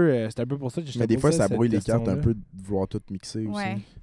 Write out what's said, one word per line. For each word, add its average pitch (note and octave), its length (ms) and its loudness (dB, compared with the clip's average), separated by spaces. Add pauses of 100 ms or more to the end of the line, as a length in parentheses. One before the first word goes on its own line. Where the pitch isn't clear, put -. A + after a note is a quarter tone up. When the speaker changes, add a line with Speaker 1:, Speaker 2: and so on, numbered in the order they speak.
(120)
Speaker 1:
euh, A#2 180 0
c'est A2 100 -8
un A#2+ 80 -2
peu C#3 100 -4
pour C3 140 -6
ça F3 100 -6
que D#3 60 -10
j'étais A#2+ 120 -8
Speaker 2:
Mais A#2+ 80 2
des A2+ 100 6
Speaker 1:
posé C3+ 40 -2
Speaker 2:
fois, C#3+ 80 4
Speaker 1:
à E3 40 4
Speaker 2:
ça D#3+ 140 4
Speaker 1:
cette F#2+ 80 0
Speaker 2:
brouille A#2 140 4
les G#2 120 2
cartes A2+ 200 2
un G#2 140 0
Speaker 1:
question-là. - 80 -2
Speaker 2:
peu A#2 100 4
de G#2+ 60 -4 (240)
vouloir F#2+ 240 -2
tout G#2+ 120 -6 (120)
mixer G#2+ 340 -8
aussi. G3+ 180 -6
Speaker 3:
Ouais. F#3+ 140 -4 (260)